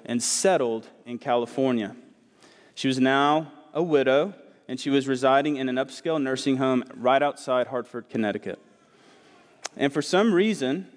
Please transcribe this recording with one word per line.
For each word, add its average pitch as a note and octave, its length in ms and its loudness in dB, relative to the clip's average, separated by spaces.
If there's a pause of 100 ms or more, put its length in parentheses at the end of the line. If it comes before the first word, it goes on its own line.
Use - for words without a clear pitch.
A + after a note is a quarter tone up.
and A#2 180 -4
settled B2+ 640 0 (160)
in A#2+ 140 -12
California. A#2+ 800 0 (800)
She - 100 -4
was C3 140 0
now C#3+ 500 2 (220)
a D3+ 100 -2
widow, D3 520 2 (340)
and C3 100 -8
she C#3+ 120 -6
was C3+ 180 2
residing C3+ 480 2
in C3 120 -4
an B2+ 60 -4
upscale C#3 480 -4
nursing C3 360 -2
home C3 260 0 (100)
right C3 280 2
outside B2+ 440 -2
Hartford, A#2+ 420 -8
Connecticut. G#2 520 -4 (1160)
And C#3 160 0
for D3+ 100 -2
some G3+ 300 2
reason, F3+ 540 0 (100)